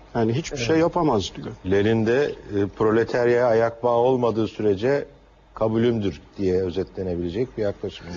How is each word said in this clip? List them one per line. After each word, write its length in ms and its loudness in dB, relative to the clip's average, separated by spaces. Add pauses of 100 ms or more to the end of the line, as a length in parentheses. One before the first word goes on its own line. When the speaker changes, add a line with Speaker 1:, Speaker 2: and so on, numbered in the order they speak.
(140)
Speaker 1:
Yani 180 0
hiçbir 240 -4
Speaker 2:
Evet. 100 -4
Speaker 1:
şey 120 2
yapamaz 580 0
diyor. 120 -12 (220)
Speaker 3:
Lenin 360 2
de, 180 2
e, 420 -4
proletaryaya 800 2
ayak 380 2
bağı 120 2
olmadığı 520 2
sürece 560 0 (500)
kabulümdür 680 0 (180)
diye 240 2
özetlenebilecek 960 -4
bir 40 -2
yaklaşım. 440 -8 (100)